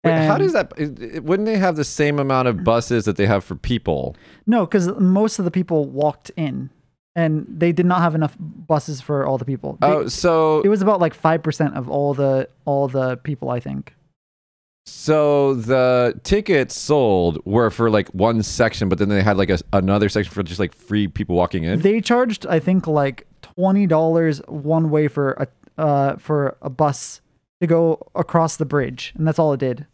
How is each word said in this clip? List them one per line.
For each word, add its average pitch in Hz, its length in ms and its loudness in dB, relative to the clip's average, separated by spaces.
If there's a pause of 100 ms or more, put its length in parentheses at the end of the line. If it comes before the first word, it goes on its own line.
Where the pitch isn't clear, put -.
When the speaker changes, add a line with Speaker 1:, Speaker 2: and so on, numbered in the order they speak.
Speaker 1:
Wait, 330 80 4
how 156 240 4
Speaker 2:
And - 80 0
Speaker 1:
does 370 80 2
that, 220 260 -2
it, 147 240 -6
it, 120 220 -12
wouldn't 196 220 0
they 220 120 0
have 185 180 2
the 147 80 -2
same 147 360 0
amount 135 280 0
of 107 160 -2
buses 117 400 0
that 101 120 0
they 101 100 2
have 101 180 2
for 85 120 -10
people? 76 580 -4 (320)
Speaker 2:
No, 220 180 2
'cause 175 240 0 (100)
most 196 420 2
of 190 40 -2
the 175 60 -2
people 170 360 -2
walked 143 500 -4
in, 131 340 -6 (440)
and 156 340 0
they 170 240 0
did 170 120 2
not 180 160 2
have 170 140 2
enough 156 240 -2
buses 151 640 -4
for 143 240 -2
all 135 100 0
the 127 80 -6
people. 135 360 -6
They 131 80 4
Speaker 1:
Oh, 151 180 2
so 160 580 2
Speaker 2:
it 196 40 4
was 208 120 2
about, 196 200 2
like, 165 120 2
five 160 300 0
percent 151 340 -2
of 123 140 -8
all 143 240 0
the, 135 340 0 (160)
all 139 240 0
the 127 300 -2
people, 135 320 -8
I 123 100 -4
think. - 340 -12 (920)
Speaker 1:
So 147 680 2
the 123 680 2
tickets 190 520 0
sold 98 680 2
were 110 260 2
for, 117 200 0
like, 104 180 2
one 110 340 0
section, 107 460 0
but 90 100 2
then 101 100 2
they 101 140 2
had, 101 140 4
like, 95 140 2
a, 90 80 2 (140)
another 101 360 2
section 98 240 -2
for 101 100 -6
just, 87 160 -8
like, 92 160 -4
free 104 320 -2
people 90 300 -4
walking 87 280 0
in? 92 160 0
Speaker 2:
They 202 200 2
charged, 240 460 -2
I 170 120 0
think, 180 280 0
like, 143 400 -2 (160)
twenty 190 440 0
dollars 160 640 2
one 156 420 0
way 151 180 2
for 135 240 -2
a, - 480 -10
uh, 139 360 0
for 143 460 -2
a - 80 -8
bus 143 500 -2 (400)
to 180 60 0
go 165 340 2 (140)
across 165 420 0
the 156 80 -2
bridge, 131 520 -4
and 156 120 0
that's 156 100 0
all 156 140 2
it 135 80 -4
did 131 340 -4